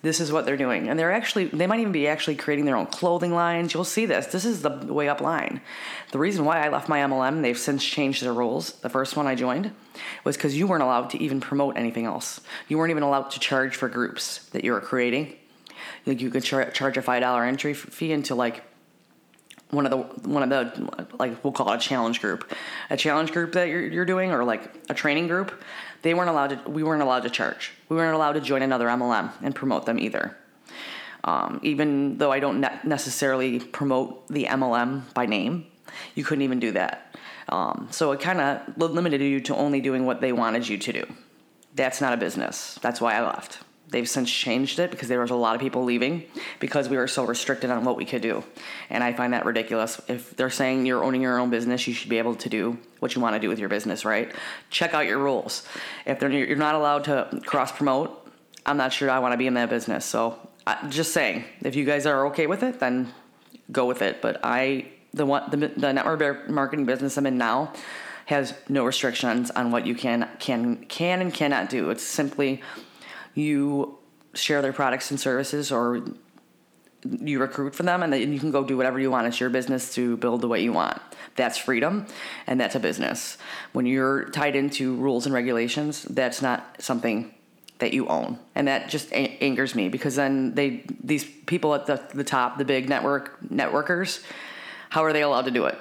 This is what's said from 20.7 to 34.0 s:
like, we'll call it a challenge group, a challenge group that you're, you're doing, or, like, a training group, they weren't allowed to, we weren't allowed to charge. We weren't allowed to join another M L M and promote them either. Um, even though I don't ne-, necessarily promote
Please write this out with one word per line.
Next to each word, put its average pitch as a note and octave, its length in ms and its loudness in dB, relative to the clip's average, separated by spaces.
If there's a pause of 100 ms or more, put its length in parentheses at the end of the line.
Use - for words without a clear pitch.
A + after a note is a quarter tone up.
like, A#2 240 -4
we'll C#3 100 -2
call G2+ 200 2
it A#2 40 2
a - 20 -2
challenge A#2+ 420 0
group, - 320 -4 (380)
a - 60 0
challenge D#3 360 2
group E3+ 200 -2
that F3 160 2
you're, E3+ 180 0
you're E3+ 180 0
doing, F#3 260 2
or, B2 140 2
like, A2+ 280 0 (160)
a D3 60 -2
training D#3 320 2
group, F#3 360 -2 (400)
they E3 120 4
weren't F3 160 4
allowed C#3+ 200 4
to, C#3 200 -6
we D#3 120 -2
weren't D#3 200 2
allowed B2+ 220 4
to A#3+ 60 0
charge. - 420 -2 (160)
We E3 80 0
weren't E3 180 4
allowed D3+ 200 4
to D#3 60 2
join C3+ 220 2
another B2+ 260 2
M B2 140 2
L B2 100 2
M G#2+ 180 2 (120)
and C#3 120 -2
promote A#2+ 320 0
them A#2 120 0
either. - 380 -2 (880)
Um, C2 380 0
even C#3+ 560 2
though C#3+ 120 4
I C3+ 100 2
don't C#3 200 2
ne-, C3 240 0
necessarily C3 760 0
promote C3 680 -2